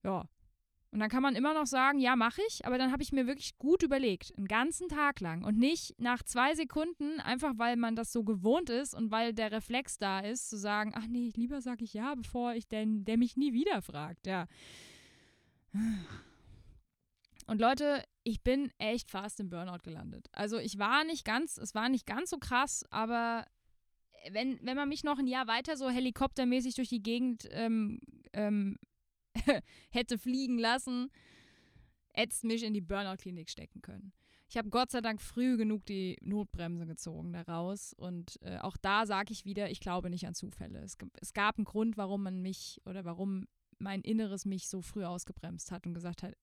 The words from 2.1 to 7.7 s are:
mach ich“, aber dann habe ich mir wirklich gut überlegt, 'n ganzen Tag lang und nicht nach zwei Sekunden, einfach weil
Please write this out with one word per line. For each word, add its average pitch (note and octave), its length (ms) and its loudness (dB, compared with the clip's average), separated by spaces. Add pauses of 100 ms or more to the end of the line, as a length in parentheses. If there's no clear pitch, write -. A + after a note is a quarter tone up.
mach A#3 320 4
ich“, - 180 -6
aber B3 140 2
dann B3+ 140 4
habe C4+ 100 0
ich - 80 -4
mir C4 160 2
wirklich - 320 -4
gut D#4+ 240 6
überlegt, C4+ 560 2
'n G3 80 -2
ganzen C#4+ 420 0
Tag D4 300 2
lang E3+ 240 -2
und G#3+ 160 2
nicht C#4+ 420 2
nach A#3+ 220 0
zwei C4 320 4
Sekunden, D#4 640 -2
einfach B3+ 380 0
weil A#3 180 2